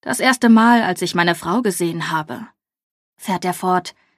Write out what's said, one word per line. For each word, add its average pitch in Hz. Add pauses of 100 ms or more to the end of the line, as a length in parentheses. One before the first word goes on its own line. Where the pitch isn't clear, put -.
"Das -
erste 254
Mal, 226
als 180
ich 170
meine 175
Frau 175
gesehen 170
habe", 160 (680)
fährt 185
er 180
fort, 180 (240)